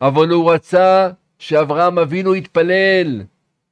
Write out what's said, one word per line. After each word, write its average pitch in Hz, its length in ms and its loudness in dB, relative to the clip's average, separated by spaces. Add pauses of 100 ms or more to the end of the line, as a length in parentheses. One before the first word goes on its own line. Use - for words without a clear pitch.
אבל 143 280 0
הוא 170 240 2
רצה 185 580 2 (280)
שאברהם 156 600 -2
אבינו 180 360 -2
יתפלל. 180 880 -2 (500)